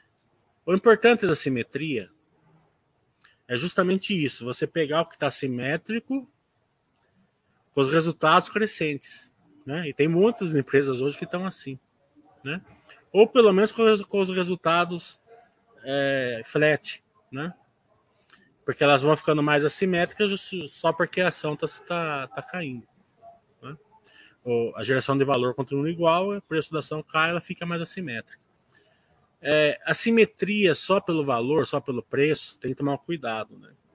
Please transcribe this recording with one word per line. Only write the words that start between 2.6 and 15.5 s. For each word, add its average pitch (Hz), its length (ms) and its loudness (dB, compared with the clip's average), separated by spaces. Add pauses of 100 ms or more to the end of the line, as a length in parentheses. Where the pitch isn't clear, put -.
é 123 80 -4
justamente 180 560 -2
isso, 147 320 -4
você 123 220 -6
pegar 156 360 -2
o 156 40 -6
que - 100 -20
tá 143 140 -2
simétrico 170 1000 -6 (1400)
com 143 80 2
os 135 120 2
resultados 160 580 4
crescentes, - 840 -6 (320)
né? 156 240 -8
E 135 60 -8
tem 147 140 2
muitas 175 460 2
empresas 135 460 2
hoje 139 160 -2
que - 80 -12
tão 180 220 -6
assim, 139 320 -12 (680)
né? 156 160 -8 (520)
Ou 208 140 8
pelo 226 260 6
menos 202 200 4
com 233 100 -2
os, 214 220 4
com 202 160 -2
os 185 100 0
resultados, 175 920 -2 (640)